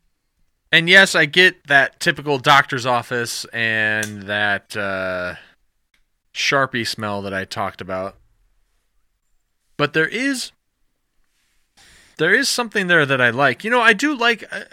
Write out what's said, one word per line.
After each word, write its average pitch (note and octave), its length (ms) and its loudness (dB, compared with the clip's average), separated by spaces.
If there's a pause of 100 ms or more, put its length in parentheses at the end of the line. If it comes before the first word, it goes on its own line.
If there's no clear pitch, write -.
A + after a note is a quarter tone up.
(720)
And E3 200 2
yes, F#3+ 240 6
I D#3+ 100 2
get F3+ 440 2
that C#3 320 2
typical C#3+ 380 -2
doctor's C#3 460 2
office A#2+ 640 -4
and G#2+ 800 -2
that, G#2 520 -4
uh, F#2 600 -6 (960)
Sharpie C3 520 -2
smell G#2 360 -6
that G2 100 -8
I F#2+ 140 -6
talked G2 340 -8
about. F#2+ 360 -8 (1600)
But D3 160 -2
there D#3+ 140 0
is, B3+ 440 -6 (1700)
there F3 160 2
is C4 140 2
something G#3+ 380 -4
there E3+ 180 4
that C3 160 0
I B2 80 4
like. B2+ 340 0
You G#3+ 80 -6
know, B3 100 2
I A3 120 6
do C#4+ 220 -2
like, A#3 360 -2
I, - 220 -12